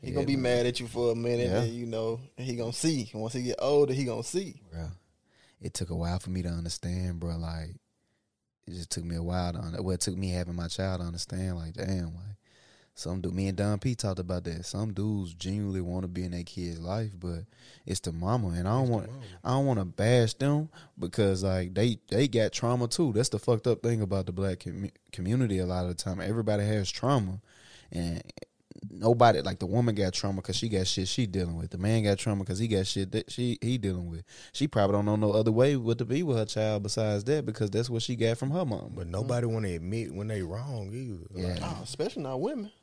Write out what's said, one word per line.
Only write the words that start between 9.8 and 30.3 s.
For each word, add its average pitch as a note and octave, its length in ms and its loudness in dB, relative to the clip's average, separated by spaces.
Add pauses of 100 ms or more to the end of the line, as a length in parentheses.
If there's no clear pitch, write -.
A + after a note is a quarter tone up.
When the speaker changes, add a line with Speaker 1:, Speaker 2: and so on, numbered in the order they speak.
Speaker 2:
well, F#2 120 0
it E2+ 80 -2
took F#2 140 -2
me F#2+ 140 -2
having F2 240 -2
my E2+ 140 -4
child F#2+ 320 -2
to E2+ 60 -4
understand. F#2 500 -4
Like, E2 160 -8
damn, F2+ 420 -4
like, G2 220 -12 (600)
some F#2 220 -4
dude, F2+ 140 -2
me F#2+ 140 2
and F#2 100 -2
Don G#2 200 2
P B2+ 160 0
talked F#2+ 260 -2
about F2+ 240 -4
that. E2+ 200 -6
Some G#2+ 300 -4
dudes G2 400 -2
genuinely F#2+ 480 -2
wanna F2+ 260 -2
be F2+ 160 -4
in F2+ 60 -4
their F2 140 -6
kid's F2 360 -8
life, G2+ 300 -4 (100)
but E2+ 200 -6 (440)
it's - 160 -2
the F2 100 -4
mama, F#2+ 400 2
and F2 160 0
I G2 60 2
don't B2+ 120 4
Speaker 3:
It's B2+ 40 2
the A#2+ 60 4
Speaker 2:
want, G#2 180 0
Speaker 3:
mama. C3+ 100 -14 (220)
Speaker 2:
I - 60 -2
don't C#3 160 4
wanna A2 180 4
bash A2 480 6
them D3 380 2 (280)
because, F#2+ 460 4
like, F#2 300 0
they, A2 240 4 (100)
they B2 180 4
got A2 260 4
trauma A#2+ 360 0
too. D3 240 2
That's A2+ 160 2
the G#2 100 -2
fucked A#2 280 2
up A#2 160 2
thing A#2 180 2
about F#2+ 240 0
the F2+ 80 -6
black F#2+ 280 -2
commu-, G2 320 -6 (200)
community. G2+ 460 2
A F#2 80 2
lot F2+ 180 0
of F2+ 60 -2
the F2 40 -4
time, F#2+ 280 -4
everybody G#2 420 0
has G#2 260 0
trauma, G#2+ 520 0 (500)
and E2+ 300 -4 (680)
nobody, A2+ 520 6
like, F2+ 160 -2
the F#2+ 80 -4
woman A2+ 280 2
got G2 200 0
trauma G2 260 -2